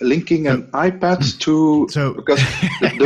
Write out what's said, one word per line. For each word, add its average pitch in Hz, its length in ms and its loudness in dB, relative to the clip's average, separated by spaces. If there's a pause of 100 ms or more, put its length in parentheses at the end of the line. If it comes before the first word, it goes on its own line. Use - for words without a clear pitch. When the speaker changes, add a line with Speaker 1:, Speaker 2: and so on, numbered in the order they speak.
Speaker 1:
linking 156 460 0
an 127 240 -2
Speaker 2:
So, 135 80 -6
Speaker 1:
iPad 180 600 0
Speaker 2:
<clears throat> - 60 -8
Speaker 1:
to, 156 460 2
Speaker 2:
so, 139 240 -2
Speaker 1:
because 139 240 0
Speaker 2:
<laughs> - 420 -2
Speaker 1:
the, - 160 2
the, 139 80 4